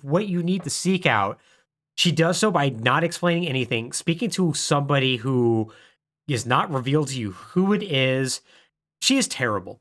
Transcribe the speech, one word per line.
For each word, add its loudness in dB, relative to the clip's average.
what -2
you -2
need -2
to -8
seek -2
out. 0
She 0
does 2
so 2
by 2
not 2
explaining 0
anything, -2
speaking -2
to 0
somebody 0
who 2
is -2
not 2
revealed 0
to -8
you -4
who 0
it 0
is. 0
She 2
is 0
terrible. -4